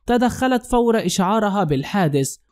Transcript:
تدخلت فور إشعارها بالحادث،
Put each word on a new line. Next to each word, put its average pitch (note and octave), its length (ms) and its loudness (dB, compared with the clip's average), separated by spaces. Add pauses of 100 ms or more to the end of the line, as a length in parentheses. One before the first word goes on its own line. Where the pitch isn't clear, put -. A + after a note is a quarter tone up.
تدخلت B3 600 0
فور A#3 400 2
إشعارها G3+ 580 0
بالحادث، D3 720 -2 (160)